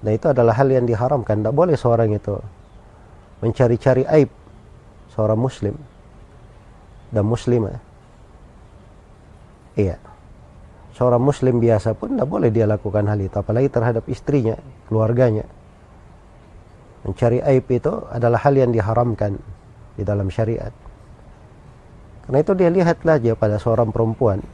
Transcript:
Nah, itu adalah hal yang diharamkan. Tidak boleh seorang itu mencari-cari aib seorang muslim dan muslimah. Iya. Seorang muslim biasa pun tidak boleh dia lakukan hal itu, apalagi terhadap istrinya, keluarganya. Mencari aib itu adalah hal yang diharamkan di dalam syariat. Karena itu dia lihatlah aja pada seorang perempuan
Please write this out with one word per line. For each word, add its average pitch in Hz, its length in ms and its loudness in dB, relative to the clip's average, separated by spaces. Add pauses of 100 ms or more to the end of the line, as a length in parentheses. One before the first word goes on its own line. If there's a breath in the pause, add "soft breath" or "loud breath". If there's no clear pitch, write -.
Nah, 107 80 0
itu 110 160 0
adalah 120 240 4
hal 135 160 2
yang 131 160 2
diharamkan. 117 560 0
Tidak 110 120 -2
boleh 165 200 2
seorang 117 400 2
itu 101 240 -4 (1040)
mencari-cari 123 640 2
aib 151 240 4 (880)
seorang 107 240 0
muslim 110 340 -4 (1300)
dan 104 160 0
muslimah. 117 560 -2 (1900)
Iya. 95 240 -2 (960)
Seorang 123 300 2
muslim 131 340 0
biasa 113 400 0
pun - 160 -6
tidak 147 160 -2
boleh 156 240 0
dia 107 160 2
lakukan 104 400 -2
hal 104 80 -2
itu, 98 220 -6
apalagi 120 340 0
terhadap 117 320 -2
istrinya, 120 540 -2 (260)
keluarganya. 110 640 0 (1600)
Mencari 117 340 0
aib 131 300 2
itu - 400 -2
adalah 120 320 0
hal 143 100 4
yang 131 160 2
diharamkan 110 680 -2 (560)
di 101 100 -8
dalam 101 220 -2
syariat. 110 480 -4 (1500)
Karena 127 160 0
itu 180 100 0
dia 185 160 4
lihatlah 165 480 2
aja 117 160 2
pada 107 240 0
seorang 113 320 0
perempuan 113 540 0 (100)